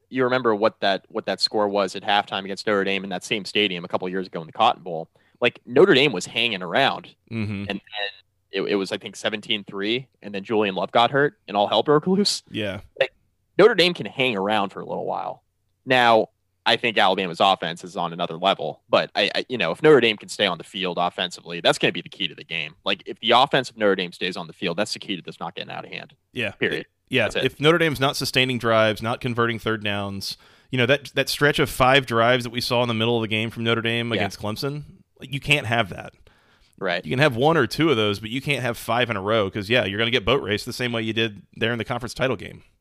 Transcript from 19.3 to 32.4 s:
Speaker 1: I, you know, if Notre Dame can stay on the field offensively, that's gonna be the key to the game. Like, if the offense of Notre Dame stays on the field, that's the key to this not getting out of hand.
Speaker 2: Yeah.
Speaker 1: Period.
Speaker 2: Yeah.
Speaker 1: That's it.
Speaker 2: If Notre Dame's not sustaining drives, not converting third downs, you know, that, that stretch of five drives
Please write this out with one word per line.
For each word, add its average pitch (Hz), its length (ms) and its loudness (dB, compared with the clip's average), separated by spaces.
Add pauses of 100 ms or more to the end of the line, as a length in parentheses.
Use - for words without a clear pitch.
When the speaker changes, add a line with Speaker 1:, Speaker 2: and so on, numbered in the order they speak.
Speaker 1:
I, 95 120 -2
you 123 100 -6
know, 85 140 0
if 87 120 -6
Notre 151 180 10
Dame 110 160 2
can - 100 -20
stay - 200 -2
on 87 100 0
the 80 60 -16
field 90 360 -6
offensively, 87 600 -4
that's 139 160 2
gonna 135 160 0
be 87 80 -8
the - 80 -18
key - 200 -8
to 73 60 -16
the - 80 -18
game. 80 400 -8
Like, 98 220 -4
if 95 140 -12
the 113 120 0
offense 131 380 4
of 113 80 -18
Notre 104 180 4
Dame 90 180 -4
stays 95 240 -6
on 85 100 -10
the - 60 -18
field, 87 240 -4
that's 104 160 -4
the 107 60 -10
key 101 180 -8
to 80 40 -14
this - 180 -18
not 85 140 -10
getting 82 180 -12
out 85 140 -12
of - 60 -20
hand. 87 240 -16 (180)
Speaker 2:
Yeah. 113 180 -6
Speaker 1:
Period. 80 360 -4 (220)
Speaker 2:
Yeah. 123 160 0
Speaker 1:
That's - 100 -6
it. - 100 -2
Speaker 2:
If - 140 -4
Notre 156 180 4
Dame's 160 220 0
not 139 180 0
sustaining 127 400 0
drives, 110 460 2
not 117 180 -4
converting 117 380 -2
third 110 240 -4
downs, 101 520 -6 (360)
you 131 80 -2
know, 120 80 4
that, 139 260 2
that 139 160 -2
stretch 147 300 2
of 139 100 2
five 131 380 4
drives 117 360 2